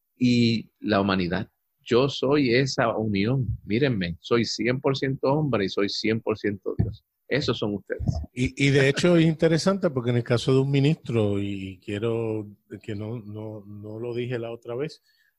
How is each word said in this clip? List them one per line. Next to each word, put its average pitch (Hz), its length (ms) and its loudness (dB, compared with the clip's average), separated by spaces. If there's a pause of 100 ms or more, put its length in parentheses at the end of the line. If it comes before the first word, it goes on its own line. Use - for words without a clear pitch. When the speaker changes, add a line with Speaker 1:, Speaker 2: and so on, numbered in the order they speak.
(180)
Speaker 1:
y 120 520 2 (100)
la 104 220 2
humanidad. 95 480 0 (340)
Yo 120 240 4
soy 135 460 2
esa 131 420 2
unión. 110 520 0 (180)
Mírenme, 101 540 0
soy 120 260 0
cien 123 340 -2
por 135 160 0
ciento 135 380 -2
hombre 131 320 0
y 92 40 -2
soy 101 200 0
cien 110 320 -2
por 110 160 -2
ciento 104 400 -4
Dios. - 260 -2 (240)
Esos 120 300 -2
son 104 180 -4
ustedes". - 280 -8 (300)
Speaker 2:
Y, 127 340 0
y - 20 4
de 135 180 6
hecho 175 300 4
es 160 80 6
interesante 165 640 2
porque 123 220 -2
en 120 60 4
el 117 60 2
caso 127 300 2
de 131 80 6
un 139 100 0
ministro, 120 680 2
y 98 440 -8
quiero 110 640 -4 (360)
que 107 120 -10
no, 107 240 -8
no, 107 460 -14
no 104 340 -14
lo 120 140 -8
dije 123 240 -4
la 117 140 -8
otra 120 240 -10
vez, 147 260 -8 (380)